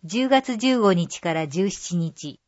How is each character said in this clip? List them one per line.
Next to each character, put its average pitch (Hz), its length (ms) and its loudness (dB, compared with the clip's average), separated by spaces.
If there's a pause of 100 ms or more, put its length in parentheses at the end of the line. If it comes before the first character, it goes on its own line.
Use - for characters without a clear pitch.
十 226 260 -2
月 262 280 2
十 254 240 2
五 196 140 6
日 170 260 -2
か 170 120 -4
ら 160 140 -2
十 180 240 -2
七 - 240 -10
日。 160 540 -6